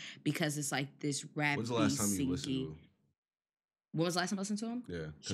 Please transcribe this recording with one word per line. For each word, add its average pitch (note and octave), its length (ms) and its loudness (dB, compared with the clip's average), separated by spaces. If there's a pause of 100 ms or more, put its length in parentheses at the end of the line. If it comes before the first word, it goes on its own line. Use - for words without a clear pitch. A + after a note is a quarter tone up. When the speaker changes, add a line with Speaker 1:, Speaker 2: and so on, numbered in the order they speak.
(240)
Speaker 1:
because D3+ 340 2
it's C#3+ 140 -2
like C#3 280 -2
this C#3+ 220 -2 (120)
Speaker 2:
When's C#3+ 340 2
the A#2+ 60 0
last - 220 6
Speaker 1:
rappy, - 20 -2
Speaker 2:
time G2+ 220 2
you F2 100 2
listened F2+ 140 -2
to - 60 -2
Speaker 1:
singy D#2+ 180 0
Speaker 2:
him? D#2 80 -10 (1160)
Speaker 1:
When D#3 120 0
was F3 100 0
the F3 60 2
last F3+ 100 -2
time G3+ 80 0
I F#3+ 40 -4
listened G3+ 180 -2
to A3+ 80 -4
him? A#3+ 200 -6
Speaker 2:
Yeah, - 100 -6
'cause D#2 140 -6 (220)